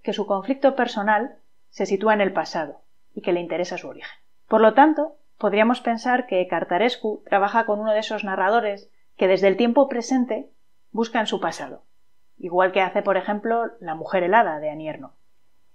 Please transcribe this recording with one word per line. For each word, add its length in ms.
que 100
su 140
conflicto 500
personal 600
se 160
sitúa 280
en 60
el 120
pasado 500
y 80
que 100
le 80
interesa 380
su 100
origen. 280
Por 140
lo 140
tanto, 420
podríamos 420
pensar 460
que 200
Cartarescu 800
trabaja 360
con 160
uno 120
de 80
esos 220
narradores 680
que 100
desde 220
el 80
tiempo 320
presente 600
busca 260
en 80
su 140
pasado, 420
igual 340
que 100
hace, 200
por 140
ejemplo, 540
La 140
mujer 280
helada 380
de 100
Anierno. 440